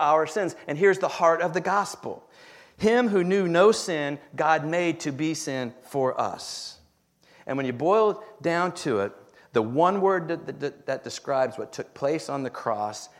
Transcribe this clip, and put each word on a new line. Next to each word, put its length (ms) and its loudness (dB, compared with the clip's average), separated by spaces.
our 260 4
sins. 280 -4
And 100 -4
here's 220 4
the 80 -2
heart 340 2
of 120 -2
the 80 -2
gospel. 640 -4
Him 300 4
who 160 2
knew 240 2
no 240 8
sin, 480 -2
God 300 2
made 360 0
to 100 -4
be 220 -2
sin 400 -6
for 360 -2
us. 600 -6
And 100 -4
when 100 -2
you 80 -4
boil 500 2
down 340 0
to 240 -2
it, 140 -2
the 80 4
one 400 2
word 260 2
that, 320 -8
that, 260 -10
that 180 -6
describes 540 -4
what 140 -10
took 220 -12
place 360 -2
on 140 -4
the 60 -6
cross 600 -6